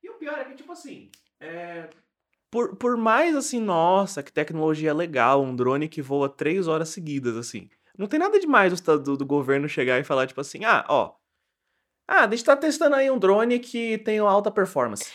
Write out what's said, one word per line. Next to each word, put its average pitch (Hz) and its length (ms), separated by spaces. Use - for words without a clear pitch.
E 349 80
o - 40
pior 294 240
é 262 60
que, 262 120
tipo - 160
assim, - 380
é... 170 480
Por, 233 260
por 247 200
mais 233 400
assim, 254 240
"Nossa, 180 640
que - 100
tecnologia 156 600
legal, 139 500
um 131 140
drone 135 320
que 156 140
voa 139 260
três 160 400
horas 160 220
seguidas", 139 460
assim. 113 340
Não 202 100
tem 302 120
nada 415 220
demais 208 420
do, 156 160
do, 139 200
do 139 80
governo 139 420
chegar 127 320
e 127 40
falar, 131 220
tipo 131 160
assim, - 220
"Ah, 214 260
ó, 123 240
ah, 339 180
a 202 60
gente 240 140
tá 285 120
testando 294 400
aí 269 140
um 262 80
drone 220 400
que 233 400
tem 214 200
alta 202 320
performance." 131 540